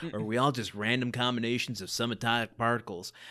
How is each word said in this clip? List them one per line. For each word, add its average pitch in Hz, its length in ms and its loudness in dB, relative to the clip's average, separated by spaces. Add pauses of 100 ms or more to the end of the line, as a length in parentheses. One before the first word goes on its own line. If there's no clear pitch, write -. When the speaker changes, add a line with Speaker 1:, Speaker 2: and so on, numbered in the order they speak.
Speaker 1:
Mm-mm. 165 120 -6
Speaker 2:
Or 104 60 -2
are 110 40 -2
we 110 140 0
all 135 160 6
just 113 200 -4
random 117 380 2
combinations 120 680 0
of 92 80 -10
subatomic 117 680 0
particles?" 113 540 0 (200)